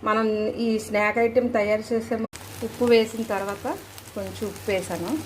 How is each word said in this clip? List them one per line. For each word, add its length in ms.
మనం 240
ఈ 300
స్నాక్ 400
ఐటెం 280
తయారు 480
చేసే 220
ము-, 480
ఉప్పు 200
వేసిన 380
తర్వాత 440
కొంచెం 340
ఉప్పు 220
వేసాను 560